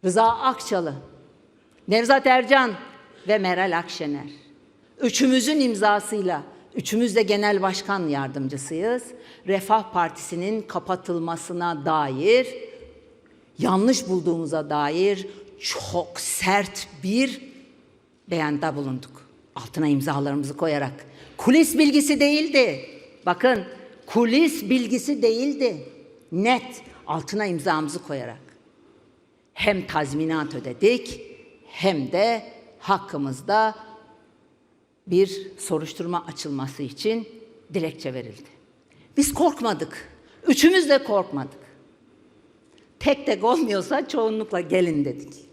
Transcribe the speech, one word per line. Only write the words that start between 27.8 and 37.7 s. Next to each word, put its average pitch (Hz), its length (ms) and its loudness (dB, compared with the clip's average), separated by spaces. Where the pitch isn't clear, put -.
koyarak. 120 380 -10
Hem 190 340 -2
tazminat 151 680 -4
ödedik, 135 680 0
hem 160 440 -2
de 214 320 0
hakkımızda 196 960 0
bir 185 500 0
soruşturma 170 680 -6
açılması 139 580 -8
için 220 460 -4